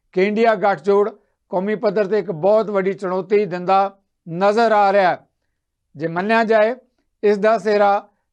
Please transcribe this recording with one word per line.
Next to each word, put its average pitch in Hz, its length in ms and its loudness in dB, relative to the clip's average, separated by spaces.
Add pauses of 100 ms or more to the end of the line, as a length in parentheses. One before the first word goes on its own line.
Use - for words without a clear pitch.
(140)
ਕਿ 185 120 2
ਇੰਡੀਆ 220 300 2
ਗੱਠਜੋੜ 196 540 0 (400)
ਕੌਮੀ 202 260 -4
ਪੱਧਰ 208 300 -2
ਤੇ 208 120 -2
ਇੱਕ 202 120 -4
ਬਹੁਤ 196 400 0
ਵੱਡੀ 196 220 -2
ਚੁਣੌਤੀ 190 540 -2
ਦਿੰਦਾ 190 520 -2 (280)
ਨਜ਼ਰ 208 460 0
ਆ 202 200 2
ਰਿਹਾ 190 180 2
ਹੈ। 139 160 -8 (680)
ਜੇ 151 140 -8
ਮੰਨਿਆ 208 360 -2
ਜਾਏ, 220 300 2 (480)
ਇਸ 208 160 2
ਦਾ 220 200 2
ਸਿਹਰਾ 208 500 0 (240)